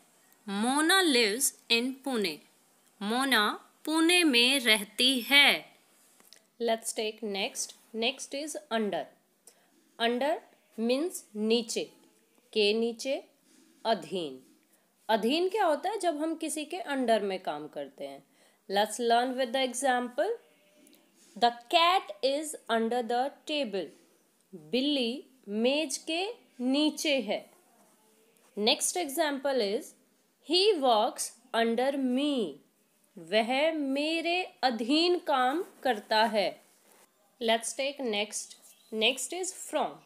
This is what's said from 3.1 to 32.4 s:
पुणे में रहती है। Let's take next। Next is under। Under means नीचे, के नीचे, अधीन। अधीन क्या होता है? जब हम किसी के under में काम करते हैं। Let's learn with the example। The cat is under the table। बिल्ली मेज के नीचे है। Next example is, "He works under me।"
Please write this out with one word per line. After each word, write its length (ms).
पुणे 400
में 360
रहती 600
है। 460
Let's 340
take 280
next। 480
Next 380
is 220
under। 320
Under 380
means 320
नीचे, 480
के 200
नीचे, 520
अधीन। 600
अधीन 400
क्या 160
होता 260
है? 80
जब 240
हम 120
किसी 300
के 140
under 420
में 180
काम 300
करते 380
हैं। 180
Let's 300
learn 360
with 160
the 220
example। 560
The 140
cat 280
is 220
under 320
the 280
table। 360
बिल्ली 720
मेज 480
के 380
नीचे 600
है। 300
Next 380
example 600
is, 280
"He 320
works 760
under 600
me।" 340